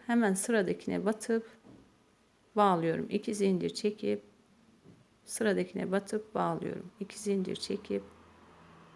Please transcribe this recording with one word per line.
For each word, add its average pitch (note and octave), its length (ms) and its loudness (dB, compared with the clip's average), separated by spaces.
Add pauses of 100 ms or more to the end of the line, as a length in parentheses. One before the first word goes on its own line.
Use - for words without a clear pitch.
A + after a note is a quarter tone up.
hemen A#3 280 4
sıradakine F#3 680 0
batıp A3+ 420 -2 (1120)
bağlıyorum. E3 540 4
İki G#3 240 -2
zincir F#3+ 360 2
çekip G#3 520 -2 (1000)
sıradakine F#3 680 -2
batıp G3+ 420 -4
bağlıyorum. E3+ 560 -2 (100)
İki - 180 -12
zincir G3 380 -2
çekip G3 460 -6 (920)